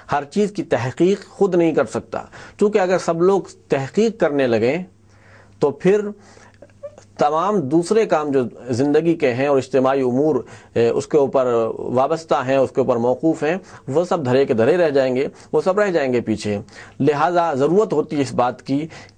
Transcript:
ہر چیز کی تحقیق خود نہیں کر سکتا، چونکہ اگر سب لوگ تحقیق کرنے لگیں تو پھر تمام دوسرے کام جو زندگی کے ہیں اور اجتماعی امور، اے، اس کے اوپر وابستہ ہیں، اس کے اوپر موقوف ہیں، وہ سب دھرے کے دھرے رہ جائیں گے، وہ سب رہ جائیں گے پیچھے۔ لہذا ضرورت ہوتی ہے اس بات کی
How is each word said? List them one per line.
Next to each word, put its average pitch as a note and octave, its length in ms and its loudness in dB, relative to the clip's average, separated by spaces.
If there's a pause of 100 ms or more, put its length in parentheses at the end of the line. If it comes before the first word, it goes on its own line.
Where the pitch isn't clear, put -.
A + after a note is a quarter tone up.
(120)
ہر C#3+ 120 0
چیز F#3+ 280 -2
کی E3 120 -8
تحقیق D3 680 -2
خود F#3+ 260 0
نہیں E3 200 2
کر C#3+ 100 2
سکتا، - 360 -8 (380)
چونکہ G#3 200 2
اگر F#3 180 2
سب E3 240 -2
لوگ F#3 200 4 (260)
تحقیق G3+ 520 -2
کرنے C#3+ 280 0
لگیں A#2+ 360 0 (760)
تو D3 120 2
پھر F#3 300 0 (1160)
تمام E3 420 0
دوسرے E3+ 460 0
کام D3+ 260 0
جو C3+ 120 2 (260)
زندگی D3 460 2
کے C#3+ 180 0
ہیں C3 140 0
اور C#3+ 100 2
اجتماعی C3 440 0
امور، C3 340 0 (380)
اے، A#2 160 2
اس C3+ 180 -2
کے D#3+ 100 0
اوپر C3+ 280 2 (320)
وابستہ C#3+ 560 -2 (140)
ہیں، C3+ 100 2
اس C3 140 2
کے C3+ 100 0
اوپر B2 140 0
موقوف B2+ 480 0
ہیں، D#3 120 0 (320)
وہ D3+ 180 0
سب E3+ 200 -2
دھرے C3 200 2
کے C3+ 80 0
دھرے A#2+ 240 4
رہ E3+ 120 2
جائیں C3 260 0
گے، C#3 120 -2 (240)
وہ D#3 100 0
سب F#3 180 0
رہ G#3 120 0
جائیں C#3+ 220 0
گے A#2+ 80 0
پیچھے۔ G#2 380 -4 (400)
لہذا D#3+ 540 2
ضرورت D#3+ 400 2
ہوتی D3+ 220 -2
ہے C#3+ 60 0
اس A#2+ 120 -4
بات B2 280 -2
کی C#3+ 260 -4 (300)